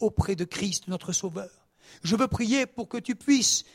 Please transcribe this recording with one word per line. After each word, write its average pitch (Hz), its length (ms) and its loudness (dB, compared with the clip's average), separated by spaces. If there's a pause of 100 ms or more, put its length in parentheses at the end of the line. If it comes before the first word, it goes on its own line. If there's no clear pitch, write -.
auprès 214 360 2
de 175 80 -4
Christ, - 440 -4
notre 185 240 -6
Sauveur. 180 560 -6 (340)
Je 175 140 2
veux 247 120 2
prier 240 380 2
pour 233 220 -10
que 240 100 -6
tu 233 160 -4
puisses - 500 2 (100)